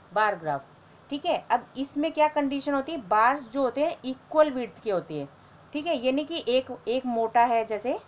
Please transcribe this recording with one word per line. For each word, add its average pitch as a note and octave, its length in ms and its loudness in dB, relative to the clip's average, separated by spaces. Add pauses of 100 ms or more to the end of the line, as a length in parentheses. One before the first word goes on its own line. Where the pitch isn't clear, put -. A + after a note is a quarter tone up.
(140)
bar G#3 220 2
graph। D3+ 300 -4 (440)
ठीक C#4+ 160 -6
है, D#4+ 260 -2
अब A#3+ 160 0 (100)
इसमें C#4+ 340 -4
क्या D4+ 160 4
condition C#4+ 460 0
होती C4+ 180 -2
है? C4 160 -8
bars A3+ 340 4
जो B3 200 -4
होते C4+ 240 0
हैं E4+ 200 -2
equal D4 460 2
width B3 320 -8
के A3 80 -2
होते E3 220 -2
हैं। C#3+ 160 -6 (440)
ठीक D4 120 -4
है, E4 120 0
यानी B3+ 260 0
कि D#4 240 -8
एक, B3+ 300 0 (100)
एक B3+ 180 0
मोटा A3+ 360 2
है, A#3 240 2
जैसे A#3+ 420 -4